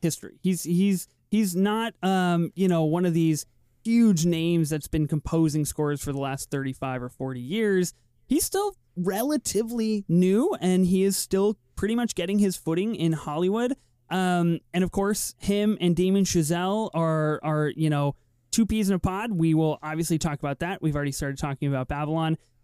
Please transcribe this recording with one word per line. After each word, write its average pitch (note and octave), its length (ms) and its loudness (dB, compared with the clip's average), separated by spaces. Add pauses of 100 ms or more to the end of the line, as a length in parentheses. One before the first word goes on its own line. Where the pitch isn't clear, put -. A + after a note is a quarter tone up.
history. - 400 -4
He's, F3+ 220 0
he's, F3+ 420 2 (240)
he's G#3 240 0
not, G#3+ 480 0
um, F3+ 520 2
you F#3+ 140 0
know, E3 160 2
one E3+ 200 2
of F3 100 2
these D#3+ 320 2 (380)
huge A3 420 4
names E3 440 2
that's D#3 180 -4
been D#3 180 0
composing D#3 580 0
scores D3 380 -4
for C#3+ 100 -6
the C#3 80 -4
last C3+ 300 -8
thirty-five C3+ 520 -6
or B2 80 -10
forty C3 300 -8
years. F#3 520 0 (340)
He's D4+ 180 0
still G4 300 -2 (540)
relatively A3+ 800 -2
new, F#3 520 4
and F#3 260 2
he F#3 160 2
is G3 140 2
still G3+ 400 0 (200)
pretty G#3+ 180 -2
much A#3+ 200 -2
getting F#3+ 240 -2
his G3 180 2
footing F#3 380 -2
in E3 180 0
Hollywood. F#3 640 -2 (360)
Um, F3+ 500 0 (120)
and F3+ 120 2
of F3 80 -2
course, G3 460 -2
him G#3 420 0
and F3 160 2
Damien F#3+ 280 2
Chazelle F3+ 680 0
are, D#3 480 0
are, D3+ 320 -2
you D#3 160 0
know, C#3+ 240 0 (380)
two A3+ 120 4
peas A3 240 0
in G3 60 2
a F3+ 40 0
pod. G3+ 340 -4
We E3 220 2
will D#3 280 2
obviously D#3+ 360 -2
talk D3 200 -2
about C#3+ 220 -6
that. F3+ 200 -6
We've D#3 140 0
already C#3+ 180 -2
started C#3 260 -6
talking C#3+ 300 -4
about C3 200 -2
Babylon. D#3 500 -2 (260)